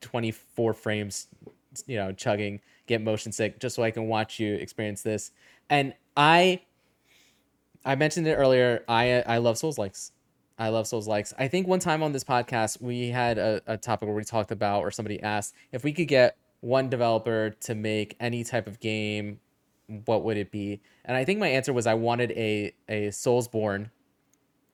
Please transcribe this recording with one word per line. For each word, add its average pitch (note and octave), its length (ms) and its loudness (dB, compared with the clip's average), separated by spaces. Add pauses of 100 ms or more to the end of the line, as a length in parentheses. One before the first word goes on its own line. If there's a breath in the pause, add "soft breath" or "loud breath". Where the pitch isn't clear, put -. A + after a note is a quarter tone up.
twenty-four A2+ 720 -4
frames, G#2+ 540 -6 (580)
you C3 100 -6
know, F#2+ 160 -4
chugging, G#2 480 -2 (260 soft breath)
get A#2 140 2
motion A2 320 -2
sick, G#2+ 260 -2
just B2+ 160 -6
so A#2+ 80 -2
I A2+ 80 2
can A2 160 -6
watch A2 320 -2
you G#2 160 0
experience G#2 480 -6
this." G#2+ 300 -4 (380 soft breath)
And C#3 240 2 (220)
I, F3 460 6 (1200 soft breath)
I C3+ 120 2
mentioned D#3 300 2
it D#3+ 80 2
earlier. B2+ 520 6
I, A#2+ 400 4
I A#2 120 2
love A#2 200 2
Souls D#3 200 -4
likes. - 340 -8 (460)
I A2+ 100 -2
love A2 180 0
Souls A2 200 -6
likes. G#2 320 -2
I C3+ 100 0
think F3+ 180 0
one F#3 140 2
time D#3 220 0
on D3+ 100 0
this C3+ 120 -4
podcast, B2 560 0
we B2 280 -4
had A#2+ 300 0
a, G#2+ 280 2
a A2 100 -4
topic A2 300 -4
where G#2 100 -2
we G#2+ 80 -4
talked A2 280 -2
about, G2+ 280 0
or F2+ 100 -2
somebody G#2 300 -6
asked, G#2 340 -4 (160 soft breath)
if B2 140 -8
we D3 80 0
could D3+ 160 -2
get B2+ 300 6 (220)
one C3 280 0
developer A2+ 640 0 (100)
to - 140 -6
make G#2+ 460 -2
any A#2+ 220 -2
type A2+ 240 -4
of G2+ 140 -14
game, G#2+ 600 -4 (640)
what G#2+ 180 2
would G#2+ 140 0
it G2 120 -6
be? G2+ 300 -6 (240 soft breath)
And B2 100 -4
I C3 120 0
think G3 140 0
my F#3 80 2
answer C3 260 0
was A#2+ 120 0
I A2 60 4
wanted A#2 380 0
a, G#2+ 420 -2 (160)
a G#2 200 -2
Soulsborne G#2+ 840 0 (840)